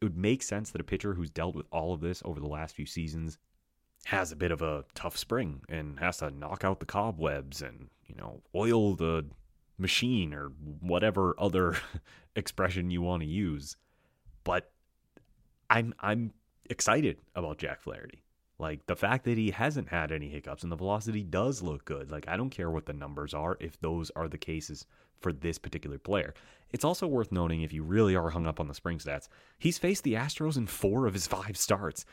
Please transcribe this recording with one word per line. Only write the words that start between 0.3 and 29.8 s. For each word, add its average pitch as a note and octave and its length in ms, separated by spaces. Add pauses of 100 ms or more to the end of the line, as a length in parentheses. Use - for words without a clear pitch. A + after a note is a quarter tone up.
sense G#2+ 280
that E2+ 100
a D#2+ 40
pitcher G2 300
who's E2+ 160
dealt E2 240
with - 160
all E2 240
of D#2 60
this F2 240
over D#2+ 140
the D2 80
last D2+ 280
few D2+ 120
seasons D#2+ 520 (640)
has F#2 280
a D#2 40
bit F2 140
of E3 120
a D#2 220 (100)
tough - 220
spring F2 520
and D2+ 300
has F2 200
to D2+ 120
knock D2 340
out F#2+ 160
the - 60
cobwebs C#2+ 720
and, B1+ 280 (180)
you - 80
know, - 260 (140)
oil G#2+ 400
the E2 320 (500)
machine F#2+ 560
or C#2+ 200 (280)
whatever F2+ 580
other F2+ 380 (300)
<laughs> - 300
expression F#2 540
you F2 120
want F2 200
to D2+ 60
use. D#2 480 (680)
But F2+ 280 (1000)
I'm, A2+ 320
I'm A2 320 (380)
excited A#2+ 480 (160)
about D#2 240
Jack C#2+ 240
Flaherty. - 400 (360)
Like, D2+ 280
the F2 100
fact A#2 280
that A#2+ 140
he A2 120
hasn't C3 380
had E2 240
any D2 160
hiccups D2 340
and F2 80
the E2 60
velocity G#2+ 460
does G2 400
look D2+ 240
good. C#2 240
Like, D2+ 180
I E2+ 80
don't B2+ 140
care E2+ 200
what D#2+ 140
the D2 80
numbers D2 400
are D#2+ 260
if - 220
those E2 360
are E2 120
the D2+ 80
cases D#2 500 (320)
for F2+ 140
this D#2+ 240
particular D2 420
player. - 360 (360)
It's B2 140
also F3 220
worth B2 260
noting, E2 300
if D#2 100
you D#2 100
really F#2+ 320
are E2 140
hung D#2+ 180
up D#2+ 140
on D2+ 80
the C#2+ 60
spring E2+ 240
stats, C#3+ 300 (300)
he's E3+ 200
faced F#3 260